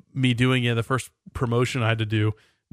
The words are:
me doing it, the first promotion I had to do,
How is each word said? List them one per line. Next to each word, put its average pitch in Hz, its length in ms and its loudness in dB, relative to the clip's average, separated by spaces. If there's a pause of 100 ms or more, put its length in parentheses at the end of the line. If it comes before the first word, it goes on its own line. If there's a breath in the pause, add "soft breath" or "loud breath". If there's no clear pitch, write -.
(140)
me 127 200 2
doing 127 300 2
it, 120 120 0
the 117 60 0
first - 280 -4 (240)
promotion 120 480 0
I 110 60 2
had 113 100 0
to 110 80 -2
do, 107 260 0 (400 soft breath)